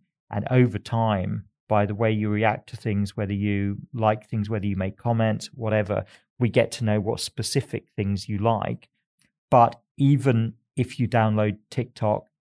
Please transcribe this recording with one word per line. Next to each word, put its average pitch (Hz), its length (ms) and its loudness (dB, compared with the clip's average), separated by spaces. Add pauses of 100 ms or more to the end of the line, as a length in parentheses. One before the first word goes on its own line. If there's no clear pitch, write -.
(300)
And 104 220 -6
over 127 260 4
time, 107 680 -2 (240)
by 104 160 4
the 104 100 -4
way 110 160 2
you 107 180 0
react 107 400 0
to - 60 -16
things, 101 400 -4
whether 101 160 -4
you 101 460 -2 (160)
like 110 340 0
things, 107 220 -4
whether 107 160 -4
you 98 100 -2
make 95 220 -6
comments, 113 560 -2
whatever, 107 500 -2 (340)
we 120 120 2
get 117 240 2
to - 100 -8
know 107 160 2
what 110 220 -4
specific - 720 -6
things 101 320 -2
you 104 100 -4
like. 110 520 -2 (600)
But 120 300 6 (180)
even 123 580 2 (200)
if - 240 -4
you 120 80 0
download 107 520 2 (120)
TikTok, - 560 -4 (180)